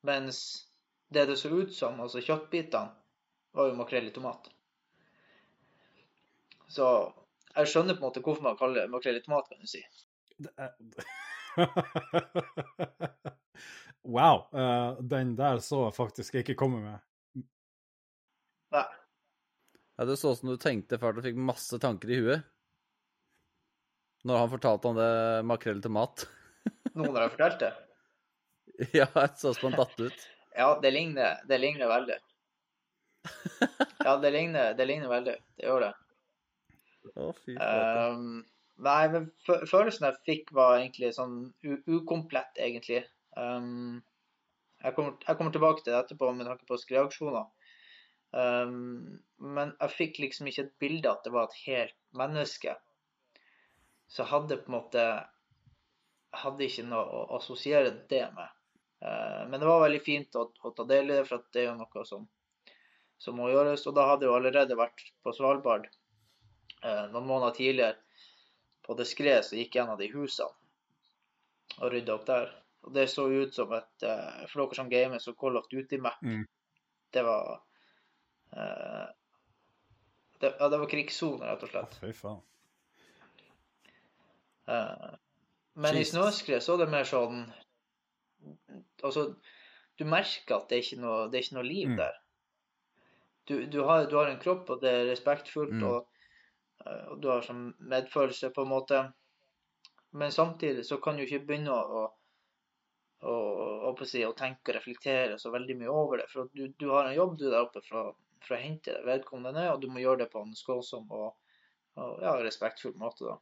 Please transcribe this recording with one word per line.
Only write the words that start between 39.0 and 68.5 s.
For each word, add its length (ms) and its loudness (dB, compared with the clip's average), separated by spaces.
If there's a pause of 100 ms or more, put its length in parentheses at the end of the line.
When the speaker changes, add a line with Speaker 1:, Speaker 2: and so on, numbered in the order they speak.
Speaker 1:
men 300 0
fø-, 260 2
følelsen 460 4
jeg 120 -2
fikk 300 -4
var 240 8
egentlig 380 0
sånn 240 -6 (220)
u-, 260 -6
ukomplett, 760 -2
egentlig. 400 -2 (380)
Ehm, 640 -6 (800)
jeg 160 -2
kommer, 260 -2
jeg 160 0
kommer 160 -2
tilbake 300 4
til 80 0
det 80 4
etterpå 320 -2
med 160 -6
tanke 180 -10
på 140 -4
reaksjoner. 680 0 (840)
Ehm, 420 0 (680)
men 280 -4
jeg 220 -2
fikk 240 -4
liksom 320 -6
ikke 160 -4
et 120 -20
bilde 340 0
at 100 -4
det 120 -8
var 120 2
et 140 -18
helt 360 -4 (140)
menneske. 640 -4 (1400)
Så 140 -4
jeg 80 -4
hadde 260 0
på 140 -12
en 80 -2
måte, 260 2 (1300)
jeg 100 -10
hadde 240 -4
ikke 220 -8
noe 180 -2
å 180 -6 (140)
assosiere 560 2 (120)
det 240 0
med. 200 -14 (500)
Eh, 440 -6
men 140 -6
det 80 2
var 160 10
veldig 200 4
fint 320 -2
å, 140 0 (100)
å 120 -8
ta 160 -8
del 200 6
i 100 2
det, 80 4
for 140 -4
at 120 -16
det 120 0
er 80 0
jo 40 -8
noe 300 -10
som, 180 -12 (1000)
som 140 -8
må 140 0
gjøres. 360 4
Og 100 -2
da 120 8
hadde 160 6
jeg 80 6
jo 60 6
allerede 420 4
vært 240 0 (160)
på 140 -6
Svalbard, 560 2 (880)
eh, 300 -4
noen 200 -6
måneder 300 0
tidligere. 400 2 (840)